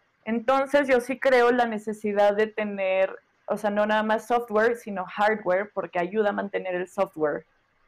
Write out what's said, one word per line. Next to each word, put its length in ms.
Entonces, 600
yo 120
sí 200
creo 320
la 160
necesidad 680
de 120
tener, 680
o 100
sea, 140
no 160
nada 180
más 240
software, 500
sino 280
hardware, 680
porque 260
ayuda 300
a 40
mantener 400
el 140
software, 580